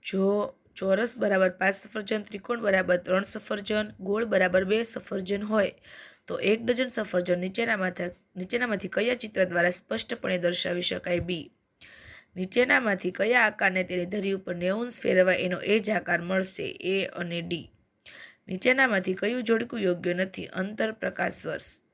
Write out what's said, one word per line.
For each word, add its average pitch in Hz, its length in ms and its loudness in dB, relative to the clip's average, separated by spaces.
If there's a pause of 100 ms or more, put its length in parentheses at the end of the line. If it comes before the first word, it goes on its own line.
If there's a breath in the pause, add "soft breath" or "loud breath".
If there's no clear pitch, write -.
(100)
જો 196 440 2 (220)
ચોરસ 202 400 2
બરાબર 196 340 4
પાંચ 196 240 0
સફરજન, 208 480 -4
ત્રિકોણ 226 380 -6
બરાબર 185 360 4
ત્રણ 180 260 2
સફરજન, 208 760 -4
ગોળ 202 240 0
બરાબર 190 400 4
બે 214 180 2
સફરજન 202 600 -4
હોય, 208 320 2 (520 loud breath)
તો 175 120 -6
એક 220 260 2
ડઝન 247 220 2
સફરજન 180 520 0
નીચેનામાંથી, 190 680 -2 (320)
નીચેનામાંથી 202 520 -2
કયા 233 260 0
ચિત્ર 214 300 -2
દ્વારા 175 260 2
સ્પષ્ટપણે 196 680 -4
દર્શાવી 175 440 -2
શકાય? 175 380 -2
બી. 170 300 -6 (840 loud breath)
નીચેનામાંથી 214 760 2
કયા 226 360 4
આકારને 190 380 0
તેની 180 220 -2
ધરી 196 260 -2
ઉપર 190 220 -4
નેવું 185 300 -2
અંશ 240 160 -10
ફેરવાય 185 360 6
એનો 180 240 0
એ 214 180 4
જ 202 120 -2
આકાર 175 300 0
મળશે? 190 600 -4
એ 190 260 -2
અને 170 340 -6
ડી. 170 300 -6 (760 loud breath)
નીચેનામાંથી 196 680 2
કયું 226 300 -2
જોડકું 226 360 0
યોગ્ય 180 340 0
નથી? 185 320 -4
અંતર 214 460 -4
પ્રકાશ 185 540 -4
વર્ષ. - 480 -10